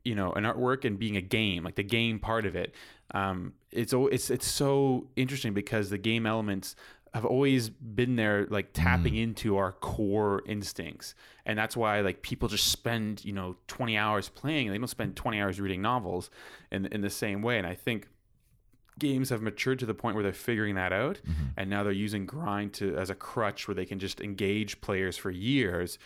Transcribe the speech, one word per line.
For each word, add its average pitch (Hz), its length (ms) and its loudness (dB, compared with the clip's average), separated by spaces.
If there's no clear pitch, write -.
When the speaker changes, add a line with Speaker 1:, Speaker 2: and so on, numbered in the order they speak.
Speaker 1:
you 113 100 -2
know, 98 200 2
an 104 100 0
artwork 123 400 2
and 110 140 0
being 104 180 0
a 95 40 0
game, 95 440 0
like, 87 100 -6
the 120 80 0
game 113 380 0
part 113 260 0
of 90 80 -2
it, 90 180 -4
um, 92 400 -2
it's 117 200 -2
al-, 131 160 4
it's, - 220 2
it's - 160 0
so 139 680 4
interesting 127 380 0
because 104 360 0
the 101 80 0
game 113 260 2
elements 107 520 -2
have 113 100 -2
always 131 460 4
been 123 440 -2
there, 104 340 4
like, 101 260 -2
tapping 85 400 4
Speaker 2:
Mm. 110 80 2
Speaker 1:
into 110 340 0
our 95 160 2
core 101 760 2
instincts. 98 680 -8
And 107 120 0
that's 110 180 -2
why, 107 260 2
like, 92 200 0
people - 260 -2
just 101 200 2
spend, 110 560 -2
you 101 80 -6
know, 92 240 -6
twenty 113 300 -2
hours 107 320 2
playing, 139 400 0
and 95 60 0
they 101 40 0
don't 123 80 -2
spend 104 300 -4
twenty 110 240 -2
hours 95 200 0
reading 95 220 -2
novels 101 480 0
in, 98 160 0
in 107 140 -4
the 101 100 0
same 101 320 -2
way. 120 160 2
And 92 80 0
I 90 80 -4
think 110 340 -4
games 135 320 0
have 113 100 0
matured 110 380 0
to 127 80 -4
the 110 80 0
point 107 220 -2
where 107 80 2
they're 98 80 0
figuring 107 420 0
that 92 180 0
out, 127 340 0
Speaker 2:
Mm-hmm. - 180 0
Speaker 1:
and 95 140 -2
now 101 140 0
they're 101 80 2
using 101 340 -2
grind 104 480 -4
to, 98 220 -2
as 92 140 -2
a 95 40 -6
crutch - 540 -4
where 104 60 -2
they 92 120 -4
can 98 140 -6
just 92 200 -6
engage 101 600 -2
players 92 360 -2
for - 140 -6
years, 92 760 0